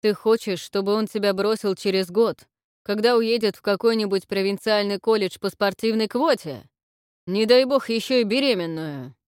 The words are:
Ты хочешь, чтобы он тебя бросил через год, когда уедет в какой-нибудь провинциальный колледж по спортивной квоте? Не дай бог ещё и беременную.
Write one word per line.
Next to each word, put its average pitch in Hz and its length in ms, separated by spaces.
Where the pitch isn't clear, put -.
Ты 214 140
хочешь, 220 460
чтобы 202 340
он 214 140
тебя 202 260
бросил 202 400
через 190 340
год, 202 380
когда 214 320
уедет 226 400
в - 60
какой-нибудь 208 680
провинциальный 202 720
колледж 214 400
по 196 100
спортивной 220 560
квоте? 208 640
Не 208 200
дай 254 180
бог 262 240
ещё 226 320
и - 20
беременную. 165 920